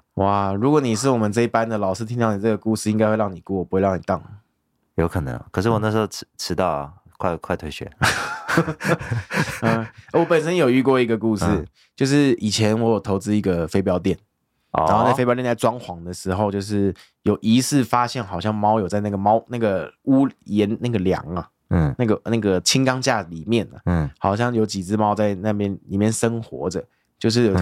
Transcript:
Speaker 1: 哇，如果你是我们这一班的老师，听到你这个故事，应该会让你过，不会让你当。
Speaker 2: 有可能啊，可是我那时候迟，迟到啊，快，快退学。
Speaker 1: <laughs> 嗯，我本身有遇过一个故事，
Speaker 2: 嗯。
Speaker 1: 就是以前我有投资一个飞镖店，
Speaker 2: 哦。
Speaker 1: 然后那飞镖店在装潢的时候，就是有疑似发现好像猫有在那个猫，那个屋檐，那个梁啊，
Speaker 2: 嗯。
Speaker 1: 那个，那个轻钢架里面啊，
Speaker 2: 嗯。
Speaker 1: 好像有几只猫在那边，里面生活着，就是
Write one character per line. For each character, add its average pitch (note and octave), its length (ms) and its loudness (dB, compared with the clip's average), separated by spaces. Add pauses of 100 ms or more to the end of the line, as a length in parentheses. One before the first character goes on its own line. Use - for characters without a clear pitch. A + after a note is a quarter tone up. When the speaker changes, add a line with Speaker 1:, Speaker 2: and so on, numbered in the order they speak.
(140)
Speaker 1:
哇， G2 400 0
如 A2+ 160 0
果 D3+ 100 4
你 A#2 160 0
是 B2 120 0
我 B2+ 80 4
们 G#2+ 140 0
这 A#2 120 2
一 A#2 40 2
班 A2+ 220 0
的 A2 100 -2
老 F#2+ 160 -2
师， A#2 100 -8
听 A#2 140 -6
到 A2+ 160 2
你 G2 80 -6
这 A2+ 60 2
个 G#2+ 80 2
故 A2 180 -2
事， G#2+ 160 -2
应 G#2+ 60 2
该 G#2+ 120 4
会 G#2+ 80 2
让 G#2 180 -2
你 E2 60 -16
过， F#2+ 240 -4
不 F2+ 100 -6
会 F#2+ 60 2
让 G2 160 2
你 E2+ 60 -8
当。 F#2 180 -2 (760)
Speaker 2:
有 E2 120 2
可 F2+ 120 -4
能 C2+ 140 -4
啊， - 160 -12
可 F#2 120 -2
是 A#2 80 2
我 A2 80 2
那 G#2+ 120 0
时 G#2+ 60 0
候 G#2+ 100 0
迟， - 200 -12 (100)
迟 - 180 -6
到 F#2 140 0
啊， C#2+ 240 -4 (240)
快， F2 200 -2
快 F2+ 200 -4
退 D2+ 140 -8
学。 - 200 -12 (600)
Speaker 1:
<laughs> - 1120 -2
嗯， A2+ 240 0 (260)
我 E3 120 4
本 E3 180 2
身 E3 120 -2
有 D#3+ 140 4
遇 B2+ 140 4
过 B2+ 180 4
一 B2 60 2
个 A2+ 100 0
故 G#2+ 200 0
事， E2+ 100 0
Speaker 2:
嗯。 E2+ 200 0 (300)
Speaker 1:
就 C3+ 100 0
是 C#3 280 4
以 G#2+ 140 -2
前 G#2+ 300 2
我 A2+ 140 2
有 G#2 80 0
投 G2 180 -2
资 G#2 180 -2
一 G#2+ 60 2
个 E2+ 260 0
飞 G2 140 0
镖 F2+ 160 2
店， - 180 0 (560)
Speaker 2:
哦。 D#2 160 0
Speaker 1:
然 G2+ 100 4
后 A2+ 60 2
那 - 80 2
飞 B2+ 120 0
镖 A#2+ 100 2
店 B2+ 100 -4
在 A#2+ 100 0
装 A#2 240 0
潢 F2 240 -14
的 F2 100 -10
时 F#2 220 -6
候， G#2 160 0
就 G2 100 -2
是 G2+ 340 0 (280)
有 G#2 180 2
疑 A2+ 200 4
似 C3 240 2
发 B2 220 0
现 A#2+ 180 -6
好 F#2 160 -8
像 G#2+ 140 -2
猫 G#2+ 260 2
有 F#2 80 -2
在 G#2 120 -2
那 G#2 100 -2
个 G2+ 80 -2
猫， G#2 300 2
那 A#2+ 100 -8
个 G2 340 -2 (120)
屋 C3+ 220 4 (180)
檐， G#2 360 0
那 B2 100 -2
个 A2+ 80 0
梁 F#2 240 0 (120)
啊， E2+ 140 -8 (200)
Speaker 2:
嗯。 E2 300 2
Speaker 1:
那 B2 80 2
个， G#2+ 180 2
那 A2+ 140 0
个 G2 240 2
轻 C3+ 220 2
钢 C3 160 0
架 B2 220 0
里 E2 240 -12
面 G#2+ 280 0
啊， - 100 -20
Speaker 2:
嗯。 E2 340 0
Speaker 1:
好 G2 160 0
像 A#2+ 180 0
有 A2 140 2
几 G2+ 160 -6
只 F#2+ 140 -2
猫 G#2+ 180 2
在 G#2 220 0
那 G#2+ 160 -2
边， G2+ 260 -2 (100)
里 G2 80 -4
面 G#2+ 140 2
生 A2+ 320 -2
活 D#2+ 260 -8
着， F2 160 -6 (340)
就 A2+ 120 0
是 A2+ 320 4